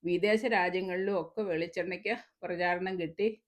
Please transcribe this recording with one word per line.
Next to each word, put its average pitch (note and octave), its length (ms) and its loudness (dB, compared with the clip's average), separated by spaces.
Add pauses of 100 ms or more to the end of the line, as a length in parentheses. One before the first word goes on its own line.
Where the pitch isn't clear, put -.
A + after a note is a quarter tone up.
വിദേശ F#3+ 420 4
രാജ്യങ്ങളിലും F#3 720 0
ഒക്കെ E3 240 -4
വെളിച്ചെണ്ണയ്ക്ക് F3 720 -2 (260)
പ്രചാരണം F3+ 580 0
കിട്ടി E3+ 300 0 (200)